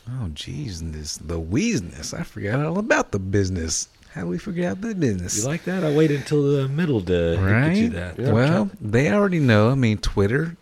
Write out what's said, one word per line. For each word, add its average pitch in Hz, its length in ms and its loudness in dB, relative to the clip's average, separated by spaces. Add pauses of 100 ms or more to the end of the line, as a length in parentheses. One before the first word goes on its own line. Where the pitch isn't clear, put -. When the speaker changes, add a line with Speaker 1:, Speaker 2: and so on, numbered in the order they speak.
Speaker 1:
Oh, 120 220 -6
jeez, 104 520 -8
and 82 140 -8
this, 76 220 -10
the 82 240 -6
wheezness. 90 760 -2
I - 60 -6
forgot 110 420 -4
all 165 140 -2
about 277 320 -4
the 101 80 -6
business. 92 720 -4 (240)
How 175 140 -10
we 175 120 -6
forgot 180 420 -6
the 226 140 -6
business. 95 480 -2
Speaker 2:
You 123 60 -2
like 160 160 -6
that? 185 180 -4
I 151 140 0
waited 151 240 4
until 147 220 0 (140)
the 135 120 0
middle 143 320 2
to, 85 360 2
to 95 60 2
Speaker 1:
Right? 110 280 4
Speaker 2:
get 185 80 2
you 226 120 2
that. 87 280 -8
Speaker 3:
Yeah. 113 140 2
Speaker 1:
Well, 165 380 4 (100)
they 120 300 2
already 202 300 2
know. 113 300 6
I 135 40 2
mean, 117 240 2
Twitter 143 640 0